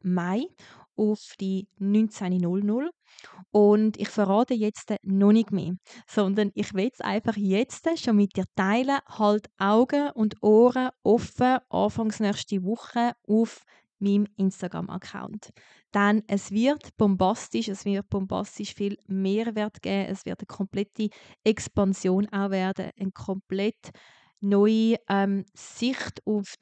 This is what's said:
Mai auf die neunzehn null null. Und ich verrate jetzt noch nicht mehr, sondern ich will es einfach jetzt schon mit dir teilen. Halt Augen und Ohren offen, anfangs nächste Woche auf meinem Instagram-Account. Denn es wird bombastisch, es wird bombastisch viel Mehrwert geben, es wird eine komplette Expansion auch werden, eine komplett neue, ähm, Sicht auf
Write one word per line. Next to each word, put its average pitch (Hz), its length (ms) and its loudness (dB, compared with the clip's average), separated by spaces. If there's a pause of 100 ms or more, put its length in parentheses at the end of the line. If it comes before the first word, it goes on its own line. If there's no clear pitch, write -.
Mai 180 460 -2 (500)
auf 214 420 -2
die 190 280 -4 (100)
neunzehn 202 600 0
null 180 240 0
null. 240 300 -2 (600)
Und 208 460 4
ich - 120 -6
verrate 208 440 2
jetzt 214 400 -4 (100)
noch 196 280 4
nicht 220 200 4
mehr, 180 240 -4 (320)
sondern 202 460 0
ich 202 200 -6
will 196 180 0
es - 100 -16
einfach 208 360 -4
jetzt 202 500 -2 (120)
schon 226 160 0
mit 202 200 2
dir 185 100 -4 (100)
teilen. 247 500 0
Halt 208 520 0
Augen 254 540 2
und 214 300 -4
Ohren 247 480 6 (140)
offen, 254 560 2 (100)
anfangs 214 500 -2
nächste 202 440 -2
Woche 233 500 -4 (140)
auf 220 360 0 (360)
meinem 202 280 2 (100)
Instagram-Account. 190 1120 -8 (420)
Denn 208 340 2
es 202 240 -4
wird 247 460 -2
bombastisch, 208 720 0
es 196 180 -10
wird 202 240 -4
bombastisch 196 640 -6
viel 202 240 -6 (100)
Mehrwert 208 720 -4
geben, 196 280 -4
es 190 160 -8
wird 180 140 -8
eine 196 80 -12
komplette 196 640 -6 (340)
Expansion 196 840 0
auch 196 200 -2
werden, 190 480 -4
eine 190 140 -6
komplett 196 800 -6 (520)
neue, 220 520 4 (120)
ähm, 196 460 0
Sicht - 720 -6
auf 208 360 -4